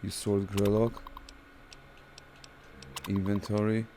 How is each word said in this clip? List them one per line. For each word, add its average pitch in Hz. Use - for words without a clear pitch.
You 98
sword 101
Grelok. 101
Inventory. 104